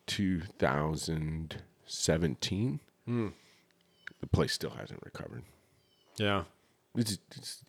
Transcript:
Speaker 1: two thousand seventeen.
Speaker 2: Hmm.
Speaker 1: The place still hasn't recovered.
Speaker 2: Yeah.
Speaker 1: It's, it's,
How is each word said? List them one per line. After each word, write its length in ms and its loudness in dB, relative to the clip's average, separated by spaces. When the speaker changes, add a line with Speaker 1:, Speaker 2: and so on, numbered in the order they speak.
Speaker 1:
two 360 2
thousand 1040 0
seventeen. 920 0
Speaker 2:
Hmm. 220 0
Speaker 1:
The 60 -8
place 260 4
still 180 -4
hasn't 320 -12
recovered. 400 -10
Speaker 2:
Yeah. 260 4
Speaker 1:
It's, 240 2
it's, 340 -12